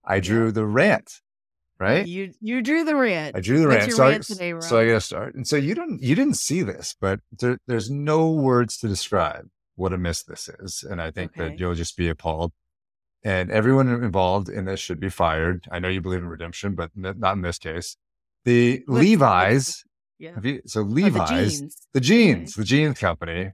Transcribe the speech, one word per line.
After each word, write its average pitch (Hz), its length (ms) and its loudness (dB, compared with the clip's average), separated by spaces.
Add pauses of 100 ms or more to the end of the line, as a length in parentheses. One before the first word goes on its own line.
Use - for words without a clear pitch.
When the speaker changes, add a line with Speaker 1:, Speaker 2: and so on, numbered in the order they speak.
Speaker 1:
I 95 140 0
drew 110 260 2
Speaker 2:
Yeah. 110 60 0
Speaker 1:
the 107 140 -2
rant, 131 560 0 (580)
right? 127 260 0
Speaker 2:
You, 180 360 -10
you 240 200 -2
drew 302 220 0
the 302 120 0
rant. 180 400 -2
Speaker 1:
I 95 40 -2
drew 110 200 2
the 160 80 4
Speaker 2:
What's 127 100 6
Speaker 1:
rant. 104 120 4
Speaker 2:
your 117 80 0
Speaker 1:
So 131 60 6
I, 131 60 8
Speaker 2:
rant - 140 2
today, 180 300 -8
Rob? 165 100 -10
Speaker 1:
so 165 160 2
I 113 60 6
gotta 113 160 4
start. - 340 -8
And 127 120 -8
so 147 80 0
you 147 200 0
don't, 330 260 -6
you 131 140 2
didn't 269 200 2
see - 260 -2
this, - 380 -8
but 98 200 -2 (200)
there, 123 180 0 (100)
there's 113 220 -4
no 151 400 0
words 131 500 2
to 120 80 -4
describe 90 600 -2 (280)
what 90 180 -2
a 92 40 -2
miss 87 260 -4
this - 260 -16 (100)
is. 95 240 -12
And 87 180 -10
I 82 100 -8
think 90 200 -10
Speaker 2:
Okay. 82 180 -8
Speaker 1:
that 78 100 -12
you'll 87 160 -2
just 85 200 -8
be 87 140 0
appalled. 82 420 -4 (720)
And 92 280 -2
everyone 127 380 4
involved 98 600 0
in 98 160 -6
this 95 140 -6
should 87 200 -8
be 95 100 -4
fired. 85 640 -2
I 87 80 -6
know 90 100 -4
you 95 120 -4
believe 92 180 -4
in 87 80 -8
redemption, 85 480 -8
but 85 220 -8
n-, 95 200 -8
not 98 180 -2
in 98 60 -4
this 87 160 -4
case. 82 400 -10 (480)
The 120 400 4
Speaker 2:
What's 127 160 2
Speaker 1:
Levi's, 131 840 4 (340)
Speaker 2:
Yeah. 160 180 -18
Speaker 1:
have 98 100 -10
you, 135 200 -6
so - 160 -4
Speaker 2:
Oh, - 20 -2
the 98 60 -2
Speaker 1:
Levi's, 113 680 2
Speaker 2:
jeans. - 340 -16
Speaker 1:
the 139 80 2
jeans, 139 520 4
Speaker 2:
Okay. 107 80 -6
Speaker 1:
the 104 40 -2
jeans 143 340 2
company, 87 540 -4